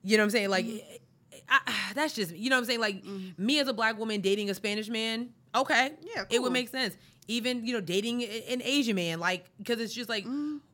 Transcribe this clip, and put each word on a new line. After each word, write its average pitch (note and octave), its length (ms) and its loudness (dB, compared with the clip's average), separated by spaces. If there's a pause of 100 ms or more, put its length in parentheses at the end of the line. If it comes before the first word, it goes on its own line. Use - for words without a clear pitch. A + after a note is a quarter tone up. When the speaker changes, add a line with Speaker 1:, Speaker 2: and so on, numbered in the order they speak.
Speaker 1:
You G#3 140 4
know G#3+ 60 8
what G#3 40 6
I'm G#3 40 4
saying? G3+ 200 2
Like, A3+ 160 2
Speaker 2:
Mm-hmm. A3+ 300 -10 (520)
Speaker 1:
I, C4+ 180 6
I, G3+ 280 -4
that's D4+ 200 0
just, F3 200 -2
you A3 160 -2
know C4 60 6
what B3+ 40 6
I'm A#3 60 -2
saying? A#3+ 140 0
Like, G#3 240 -2
Speaker 2:
Mm-hmm. F#3 400 -8
Speaker 1:
me C#4+ 160 4
as C4 80 2
a C4 60 0
black A3 240 0
woman A3 220 -2
dating G3+ 300 2
a F#3+ 40 0
Spanish G#3 340 -4
man, A3+ 420 -4 (240)
okay. C4+ 380 2 (100)
Speaker 2:
Yeah, A4 280 -8
Speaker 1:
It A#3+ 100 4
would B3+ 80 -2
Speaker 2:
cool. B3 40 0
Speaker 1:
make B3 180 0
sense. B3+ 260 -2 (320)
Even, A#3+ 360 -2
you B3 100 -2
know, A3+ 60 0
dating G3+ 420 0
a-, A3 300 -8
an B3+ 120 -4
Asian B3 320 2
man, E3+ 240 0
like, F3+ 240 0 (200)
'cause A#3 140 -2
it's A3+ 160 -4
just A#3 140 -8
like, G#3+ 160 -4
Speaker 2:
Mm-hmm. D4 320 -4 (180)